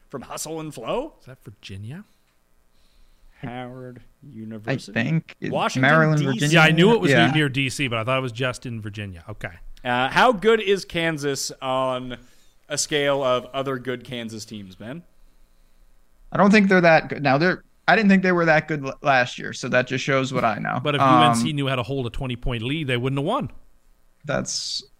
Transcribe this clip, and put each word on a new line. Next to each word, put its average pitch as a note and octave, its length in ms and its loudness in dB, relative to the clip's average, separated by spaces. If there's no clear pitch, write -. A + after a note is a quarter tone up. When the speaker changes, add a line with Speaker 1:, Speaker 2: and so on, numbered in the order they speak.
Speaker 1:
from B2+ 140 -12
Hustle D#3 360 -10
and D#3 140 -10
Flow? F#3 480 -6
Speaker 2:
Is - 60 -20
that B2+ 180 -20
Virginia? G#2+ 600 -14
Speaker 1:
Howard B2+ 580 -14
Speaker 3:
I D3 100 -20
Speaker 1:
University. A2 580 -10
Speaker 3:
think D3 480 -2
it's - 120 -6
Speaker 1:
Washington, C#3 360 0
Speaker 3:
Maryland, D#3 320 4
Speaker 1:
D C#3+ 60 0
C. C3+ 60 0
Speaker 3:
Virginia. D3 220 0
Speaker 2:
Yeah, E3 100 8
I D#3 80 8
knew F3 200 6
it A3+ 80 4
was E3+ 120 4
Speaker 3:
Yeah. A#2+ 180 6
Speaker 2:
near D3+ 180 2
D C3+ 220 -2
C, C#3+ 160 -4
but A#2 120 -4
I A2 60 -4
thought C3 140 0
it C3 40 -2
was B2+ 100 -6
just B2 340 -6
in A#2 140 -8
Virginia. G2+ 480 -12
Okay. A2 240 -12
Speaker 1:
Uh, B2 240 0
how A3+ 240 6
good A3 280 2
is G3 240 0
Kansas D3 680 -4
on C3 560 -2
a D3+ 80 -6
scale C#3+ 460 0
of B2 220 2
other C3+ 240 -4
good B2 240 -8
Kansas A2+ 420 -12
teams, G2+ 300 -16
Ben? B2+ 300 -14
Speaker 3:
I - 40 -4
don't G3 140 6
think G3+ 180 6
they're F#3 120 6
that E3 300 4
good. C3+ 120 -8
Now, C#3 160 4
they're, F3 240 0
I E3 80 6
didn't G#3 160 4
think F#3+ 140 6
they F#3 80 2
were F3 120 0
that D#3 220 2
good D3 180 -6
l-, C3+ 180 -8
last C3 360 2
year, G#2 140 -10
so B2+ 160 -8
that B2+ 180 2
just C3 180 -6
shows C3+ 300 0
what B2+ 100 0
I G#2+ 140 0
know. G#2+ 240 -4
Speaker 2:
But D3 140 -2
if C#3 40 -2
Speaker 3:
Um, C3 220 6
Speaker 2:
U A#2+ 60 6
N A#2+ 80 4
C A#2+ 160 -2
knew C#3 160 -2
how C3 80 -2
to B2 80 -4
hold C3 240 -4
a - 20 -4
twenty-point B2 540 -6
lead, C#3+ 240 -4
they B2+ 80 0
wouldn't C3+ 240 -2
have C#3 60 -4
won. A3 260 -2
Speaker 3:
That's - 580 -6